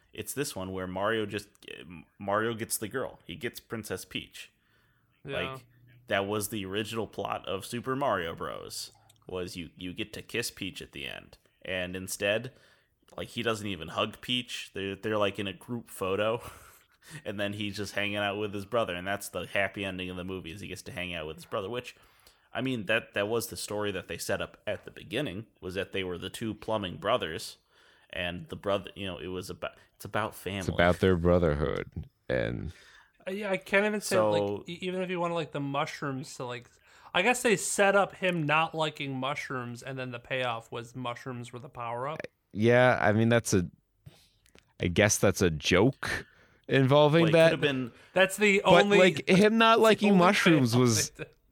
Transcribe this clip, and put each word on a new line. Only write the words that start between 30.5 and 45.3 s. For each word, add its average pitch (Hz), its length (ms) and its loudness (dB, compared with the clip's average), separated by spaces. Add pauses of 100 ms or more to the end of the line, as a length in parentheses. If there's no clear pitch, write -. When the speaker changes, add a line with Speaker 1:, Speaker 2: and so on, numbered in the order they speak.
Speaker 3:
It's 90 100 -4
about 87 300 4
their 95 180 6
brotherhood. 78 680 2 (420)
And 60 440 -4 (520)
Speaker 2:
Uh, 190 60 -10
yeah, 196 220 -6
I 190 60 0
can't 202 280 2
even 214 140 -2
say, - 180 0
like, 107 240 4
Speaker 1:
So 202 240 -4
Speaker 2:
e-, 170 140 -12
even 185 200 -4
if 185 80 -4
you 180 120 -4
wanted, 170 140 -2
like, 165 180 -4
the 147 80 -4
mushrooms 139 800 -4
to, 135 60 -8
like, 123 240 -10 (460)
I 175 80 4
guess 247 180 2
they 233 140 4
set 196 400 4
up 196 220 4
him 180 300 0
not 156 280 2
liking 151 420 -4
mushrooms, 127 680 -6
and 135 120 -8
then 127 140 -8
the 120 80 -10
payoff 123 540 -4
was 120 240 -10
mushrooms 120 560 -8
were 123 80 -12
the 123 80 -16
power-up. 120 520 -6 (320)
Speaker 3:
Yeah, 120 480 6
I 101 120 4
mean, 113 160 4
that's 117 260 4
a, 90 100 4 (1160)
I 92 60 2
guess 101 300 4
that's 98 220 2